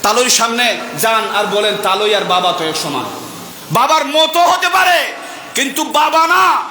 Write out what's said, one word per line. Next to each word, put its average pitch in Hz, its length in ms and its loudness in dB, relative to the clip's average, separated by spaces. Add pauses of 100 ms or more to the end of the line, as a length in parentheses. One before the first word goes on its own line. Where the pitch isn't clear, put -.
তালইর 233 260 2
সামনে 233 480 0 (220)
যান 220 360 0
আর 208 100 0
বলেন, 202 380 0
"তালই 202 320 0
আর 185 80 0
বাবা 180 300 0
তো 165 100 -4
এক 156 200 -4
সমান।" 139 220 -6 (680)
বাবার 285 340 2
মতো 311 340 0
হতে 359 300 4
পারে, 349 440 2 (420)
কিন্তু 277 280 -2
বাবা 311 440 2
না। 330 440 4